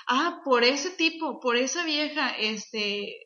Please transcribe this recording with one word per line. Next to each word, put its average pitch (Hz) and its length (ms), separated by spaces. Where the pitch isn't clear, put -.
"Ah, 294 360
por 240 200
ese 277 280
tipo, 320 480
por 240 180
esa 269 280
vieja, 294 460
este, 208 840